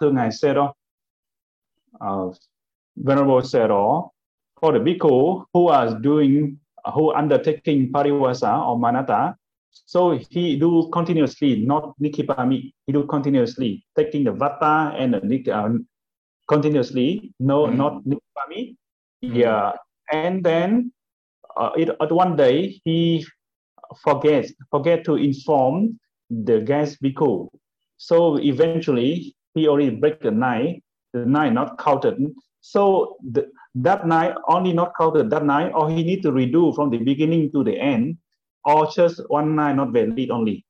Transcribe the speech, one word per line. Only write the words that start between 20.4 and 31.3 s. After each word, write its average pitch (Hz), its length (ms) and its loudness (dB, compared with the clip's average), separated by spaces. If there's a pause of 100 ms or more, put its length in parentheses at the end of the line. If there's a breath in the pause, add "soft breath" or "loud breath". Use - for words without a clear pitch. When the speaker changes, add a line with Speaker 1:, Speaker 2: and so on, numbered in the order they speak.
Speaker 1:
then, 185 480 0 (680)
uh, 113 200 -2
it, 165 120 2 (120)
at 156 100 -2
one 175 240 2
day 147 500 2
he 165 400 0 (760)
forgets, 147 500 2 (180)
forget 160 340 0
to 156 100 0
inform 143 840 0 (300)
the 113 320 0
guest 143 420 -2
bhikkhu. 131 440 -2 (500)
So 170 420 2
eventually 147 960 0 (220)
he 156 120 0
already 143 280 2
break 151 260 0
the 110 100 -2
nine, 123 500 -2 (320)
the 120 120 -4
nine 139 280 2